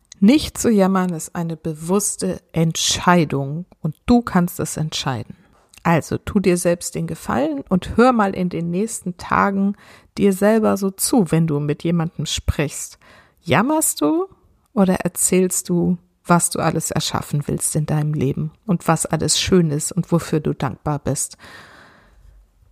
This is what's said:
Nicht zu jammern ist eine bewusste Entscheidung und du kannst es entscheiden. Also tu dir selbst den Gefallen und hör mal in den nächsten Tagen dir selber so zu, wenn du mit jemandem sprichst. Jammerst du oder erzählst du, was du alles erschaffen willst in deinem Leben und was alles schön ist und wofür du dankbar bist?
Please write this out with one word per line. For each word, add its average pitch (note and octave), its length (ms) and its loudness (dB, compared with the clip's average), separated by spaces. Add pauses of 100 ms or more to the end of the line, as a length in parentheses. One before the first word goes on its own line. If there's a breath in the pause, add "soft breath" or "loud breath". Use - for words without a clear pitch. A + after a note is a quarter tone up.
(180)
Nicht A#3 400 4
zu A#3 120 2
jammern F#3+ 400 2
ist D#3+ 260 -8
eine E3 200 -6
bewusste E3+ 840 -4 (120)
Entscheidung E3 1160 2 (140)
und D#3+ 160 -6 (100)
du A#3+ 160 6
kannst F3 380 0
es - 160 -6
entscheiden. C#3 600 -6 (460 soft breath)
Also - 360 0
tu - 220 0
dir F3+ 160 4
selbst F3 380 -2
den E3 120 -4
Gefallen C4 640 -4
und - 280 -2
hör B3+ 160 6
mal G#3 220 0
in F3+ 140 -2
den E3+ 220 -4
nächsten F#3 480 -6
Tagen G3 580 0 (420 loud breath)
dir G3+ 140 4
selber G#3 440 2
so G3 140 -2
zu, G3 400 2
wenn E3 160 4
du D3 140 0
mit D3 240 -4
jemandem E3+ 420 -2
sprichst. - 720 -4 (420 soft breath)
Jammerst B3+ 600 0
du D#4+ 260 0 (500)
oder F#3+ 200 4
erzählst - 720 0
du, F3 280 2 (280)
was F3 260 4
du - 100 -6
alles D#3 300 -2
erschaffen - 560 -4
willst - 300 -4
in D3+ 100 -2
deinem D3+ 260 -2
Leben D3+ 400 -2 (140)
und E3+ 220 -2
was D#3+ 180 2
alles D#3+ 340 0
schön F3 300 2
ist D3 200 -4
und - 220 -4
wofür D#3+ 280 0
du - 120 -2
dankbar D3 460 -4
bist? - 400 -6 (1300 loud breath)